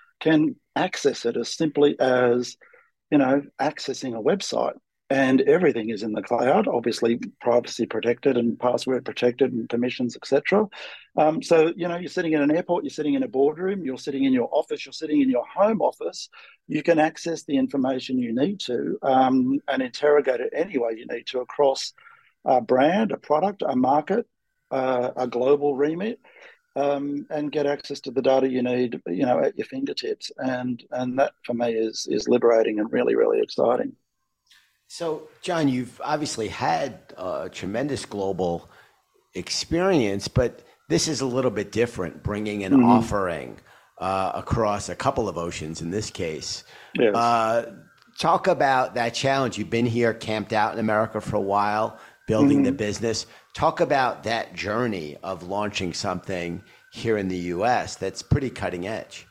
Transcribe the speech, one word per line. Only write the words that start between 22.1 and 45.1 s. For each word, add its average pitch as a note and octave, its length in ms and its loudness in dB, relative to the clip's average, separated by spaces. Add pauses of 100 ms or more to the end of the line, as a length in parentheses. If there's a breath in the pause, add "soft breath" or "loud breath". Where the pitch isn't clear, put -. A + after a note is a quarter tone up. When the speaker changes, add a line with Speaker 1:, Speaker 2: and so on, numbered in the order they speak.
Speaker 1:
a B2+ 160 4
brand, D3+ 500 4
a A#2 60 -2
product, F3+ 500 0
a C#3 80 0
market, D3 520 2 (440)
uh, C3 460 0
a B2+ 100 -2
global C#3 480 2
remit, E3 460 -2 (560 loud breath)
um, C#3+ 540 -2
and D3+ 200 -4
get D3 140 0
access - 360 -4
to C3+ 100 -10
the B2 100 -2
data C3+ 260 4
you B2+ 160 0
need, B2 440 0
you F#2 180 -2
know, B2 160 2
at - 160 0
your - 100 -6
fingertips. - 720 -6
And, B2+ 540 -6
and B2+ 280 -4
that C#3 140 2 (140)
for B2 80 -4
me A#2 180 0
is, A2+ 380 -2
is - 180 -2
liberating A#2 500 4
and A2+ 140 -2
really, A#2+ 220 2
really A2+ 260 4
exciting. - 540 0 (960 soft breath)
Speaker 2:
So, D#3+ 380 -6 (140)
John, E3 260 2
you've B2+ 340 -2
obviously C#3+ 460 -2
had C3+ 720 -2
a F2 340 -6
tremendous A#2 540 -4
global F#2 640 -2 (640 soft breath)
experience, C3+ 960 0
but - 340 -2 (260 soft breath)
this E3 200 0
is C3+ 120 -4
a C3+ 60 -2
little B2+ 240 0
bit G2+ 220 -4
different, G#2 500 -2
bringing G#2 420 -4
an F#2 80 0
Speaker 1:
Mm-hmm. A#2 160 8
Speaker 2:
offering, F2 720 0 (400 soft breath)
uh, F#2+ 360 -2
across G#2 540 -2
a F2+ 80 -8
couple C3 320 -2